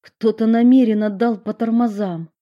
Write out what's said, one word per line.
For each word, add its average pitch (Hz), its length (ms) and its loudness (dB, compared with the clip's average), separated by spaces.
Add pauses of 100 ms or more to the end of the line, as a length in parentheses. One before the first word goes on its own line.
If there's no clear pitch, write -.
Кто-то 220 460 -4
намеренно 226 640 2
дал 220 260 -2
по 208 160 -10
тормозам. 208 760 -4 (120)